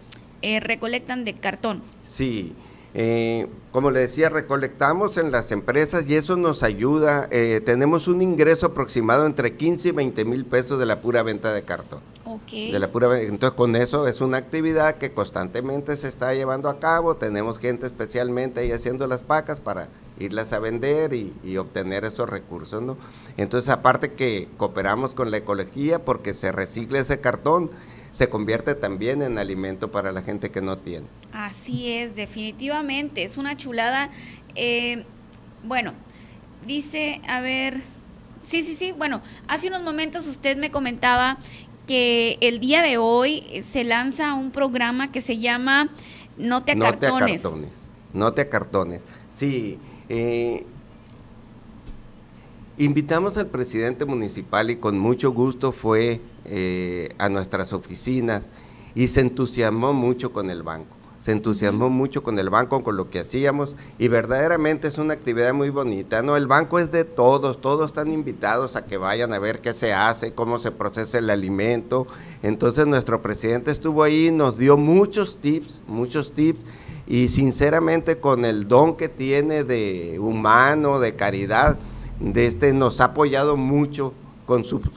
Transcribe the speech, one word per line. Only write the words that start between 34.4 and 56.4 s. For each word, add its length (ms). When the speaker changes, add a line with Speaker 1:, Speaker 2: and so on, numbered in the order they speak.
Speaker 1:
Eh, 500
bueno, 300
dice, 600
a 140
ver, 400
sí, 180
sí, 120
sí, 160
bueno, 280
hace 200
unos 140
momentos 460
usted 300
me 120
comentaba 680
que 520
el 200
día 240
de 160
hoy, 500
eh, 140
se 200
lanza 520
un 160
programa 600
que 80
se 200
llama 500
No 260
te 120
Speaker 2:
No 100
te 220
Speaker 1:
acartones. 340
Speaker 2:
acartones, 300
no 200
te 100
acartones. 580
Sí, 480
eh, 600
invitamos 600
al 100
presidente 580
municipal 640
y 60
con 240
mucho 320
gusto 400
fue, 500